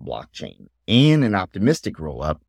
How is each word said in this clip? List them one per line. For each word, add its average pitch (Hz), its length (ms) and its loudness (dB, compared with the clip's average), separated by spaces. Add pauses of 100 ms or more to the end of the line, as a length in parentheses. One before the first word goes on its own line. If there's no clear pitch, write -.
blockchain. - 640 -16 (200)
In 143 360 4
an 107 120 0
optimistic 101 640 -2
rollup, 76 520 -6